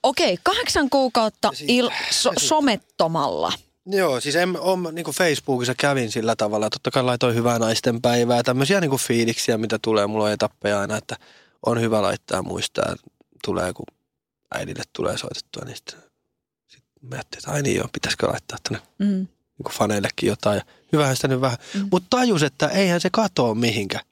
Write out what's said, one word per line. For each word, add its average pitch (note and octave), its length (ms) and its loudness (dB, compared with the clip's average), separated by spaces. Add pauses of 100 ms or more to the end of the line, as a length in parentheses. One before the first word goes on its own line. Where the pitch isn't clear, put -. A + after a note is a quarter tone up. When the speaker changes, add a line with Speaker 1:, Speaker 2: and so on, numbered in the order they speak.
Speaker 1:
Okei, C4+ 400 2
kahdeksan F4+ 480 0
kuukautta A#3 600 2
Speaker 2:
Ja C3 60 -12
siitä D3+ 140 0 (140)
Speaker 1:
il-, - 40 -2 (200)
so-, - 200 2
Speaker 2:
ja - 100 -4
siitä. - 80 0
Speaker 1:
somettomalla. E3 1040 0 (360)
Speaker 2:
Joo, F3 320 2
siis C#3+ 160 -2
en, F3 240 0
on, F3+ 320 0
niinku D#3+ 200 -8
Facebookissa C3 640 0
kävin C3+ 380 0
sillä A2+ 240 0
tavalla. G#2+ 340 0
Totta - 200 -4
kai C3+ 120 0
laitoin B2 320 2
hyvää A#2 240 2
naisten A2+ 440 0
päivää, A#2+ 400 4
tämmösiä C3+ 380 2
niinku C#3 180 0
fiiliksiä, A#2 600 0
mitä A2 240 -2
tulee. G#2+ 240 2
Mulla G#2+ 180 -2
on G#2+ 80 2
etappeja G#2 480 -2
aina, G#2 160 -4
että A2 200 -10 (500)
on A#2 140 2
hyvä A2 220 2
laittaa - 360 -2
ja F#2+ 40 -4
muistaa, - 520 -4 (500)
tulee F2+ 280 -2
kun - 140 -12 (680)
äidille D3 280 -8 (100)
tulee - 260 -4
soitettua, - 460 -10
niin A#2+ 120 -14
sit, - 200 -18 (720)
sit - 160 -20 (200)
mä C3 140 -14
ajattelin, - 260 -14
että - 100 -10
ai D3 100 -2
niin C#3 140 0
joo, - 160 -2
pitäisikö - 380 -2
laittaa - 280 -8 (100)
tonne - 140 -6 (160)
Speaker 1:
Mm. G3 80 2 (520)
Speaker 2:
niinku C3+ 140 -8
faneillekin G#2 560 -2
jotain. G2+ 280 0
Ja F#2 80 -4 (280)
hyvähän C#3+ 240 2
sitä C#3 120 -2
nyt C3 120 2
vähän. B2+ 180 0 (160)
Speaker 1:
Mm. G3 180 -2
Speaker 2:
Mut F3+ 180 0
tajus, A#3+ 320 4
että D3 260 0
eihän F3 320 2
se F#3 120 0
katoa C#3 420 2
mihinkään. G#2 580 -2